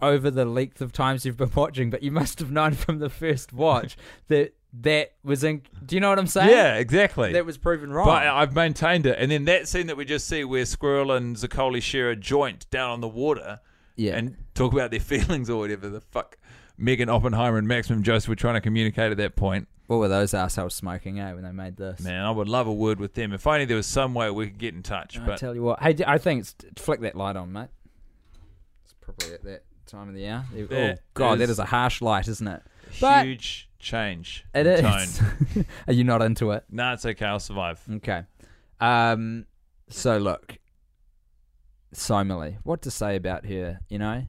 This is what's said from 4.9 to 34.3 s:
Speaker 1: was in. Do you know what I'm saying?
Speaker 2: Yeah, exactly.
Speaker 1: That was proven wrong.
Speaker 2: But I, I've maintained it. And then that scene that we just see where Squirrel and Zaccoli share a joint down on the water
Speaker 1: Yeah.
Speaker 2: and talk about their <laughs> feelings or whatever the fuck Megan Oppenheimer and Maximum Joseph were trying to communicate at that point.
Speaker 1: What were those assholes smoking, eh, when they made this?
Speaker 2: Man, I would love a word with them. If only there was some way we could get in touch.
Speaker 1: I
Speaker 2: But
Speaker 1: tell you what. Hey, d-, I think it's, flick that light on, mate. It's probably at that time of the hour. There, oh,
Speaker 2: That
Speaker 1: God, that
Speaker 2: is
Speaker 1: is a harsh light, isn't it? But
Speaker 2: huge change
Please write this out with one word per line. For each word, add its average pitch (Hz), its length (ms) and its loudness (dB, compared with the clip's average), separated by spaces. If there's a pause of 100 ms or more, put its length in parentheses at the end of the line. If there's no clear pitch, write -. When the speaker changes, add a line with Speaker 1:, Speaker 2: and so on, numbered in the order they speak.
Speaker 1:
was 139 220 0
in. 156 160 0 (240)
Do 131 120 -4
you 190 40 2
know 196 80 4
what 196 100 4
I'm 185 80 2
saying? 190 220 6
Speaker 2:
Yeah, 190 280 8
exactly. 123 580 4
Speaker 1:
That 175 100 2
was 160 140 -10
proven 147 340 -2
wrong. 175 140 2
Speaker 2:
But 156 200 6
I, 143 140 4
I've 139 140 2
maintained 165 500 2
it. 127 140 2
And 131 120 0
then 147 140 0
that 170 240 2
scene 180 200 -2
that 143 100 -6
we 143 80 -8
just 147 200 -4
see 156 180 -2
where 127 200 0
Squirrel 139 480 0
and 120 240 -2
Zaccoli 123 460 -2
share 127 260 0
a 117 80 0
joint 131 540 -2
down 131 200 -2
on 117 120 -6
the 113 60 -4
water 113 520 -2 (360)
Speaker 1:
Yeah. 104 200 0
Speaker 2:
and 120 180 -4 (200)
talk 127 180 2
about 123 180 2
their 113 100 -2
<laughs> - 0 -
feelings 131 500 -2
or 113 80 -2
whatever 104 320 -6
the 104 100 -12
fuck - 380 -8 (400)
Megan 120 320 0
Oppenheimer 117 480 2
and 107 100 0
Maximum 117 340 0
Joseph 113 280 2
were 110 40 0
trying 117 200 0
to 107 80 0
communicate 110 480 0
at 104 80 -2
that 104 180 -2
point. 98 320 0 (200)
Speaker 1:
What 117 100 2
were 104 100 4
those 98 240 2
assholes 92 420 -2
smoking, 95 460 -8
eh, 95 140 -10
when 92 100 -12
they 90 80 -12
made 92 240 -12
this? 92 240 -10
Speaker 2:
Man, 90 240 -4
I 107 60 0
would 107 180 -2
love 120 180 0
a 110 60 0
word 107 260 0
with 98 140 -6
them. 107 220 -4
If 95 120 -6
only 147 200 2
there 117 100 0
was 104 80 -2
some 131 300 0
way 113 160 0
we 104 160 -4
could 98 100 -12
get 110 160 -8
in 87 100 -14
touch. 95 360 -10
Speaker 1:
I 117 80 -12
Speaker 2:
But 101 120 -2
Speaker 1:
tell 123 160 -6
you 120 80 -6
what. 120 200 0
Hey, 160 100 6
d-, 151 140 -2
I 143 100 6
think 147 240 0
it's, - 140 -12 (280)
flick 139 180 -2
that 113 140 -6
light 98 220 -4
on, 90 160 -10
mate. 110 160 -12 (1160)
It's - 180 -20
probably - 320 -12
at 85 100 -16
that 95 200 -14 (200)
time 101 240 -18
of 95 60 -14
the 98 140 -10
hour. 123 260 -8
There, 107 100 -8
oh, 98 100 -10
Speaker 2:
That 135 260 -2 (120)
Speaker 1:
God, 120 280 4
that 123 40 4
Speaker 2:
is 120 60 2
Speaker 1:
is 104 80 -2
a 101 80 -2
harsh 120 340 0
light, 104 260 2
isn't 107 220 -6
it? 90 140 -10 (400)
But 269 240 6
Speaker 2:
huge - 420 -8 (100)
change 101 760 -6